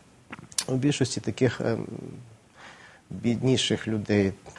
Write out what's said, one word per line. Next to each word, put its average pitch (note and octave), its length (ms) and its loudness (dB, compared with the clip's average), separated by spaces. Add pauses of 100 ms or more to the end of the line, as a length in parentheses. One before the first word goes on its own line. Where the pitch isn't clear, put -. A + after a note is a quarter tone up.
(680)
У B2 60 2
більшості C3 460 2
таких, A#2 400 0
е, A2+ 160 0 (1300)
бідніших A2+ 800 2
людей. G#2 440 4 (260)